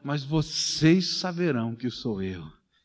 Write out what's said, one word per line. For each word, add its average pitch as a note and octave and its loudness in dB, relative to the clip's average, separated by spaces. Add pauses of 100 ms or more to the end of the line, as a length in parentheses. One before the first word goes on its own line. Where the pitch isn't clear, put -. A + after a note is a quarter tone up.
Mas C#3+ -2
vocês D#3+ 2
saberão D#3 0
que B2 -4
sou G#2+ -4
eu. F#2 -6 (400)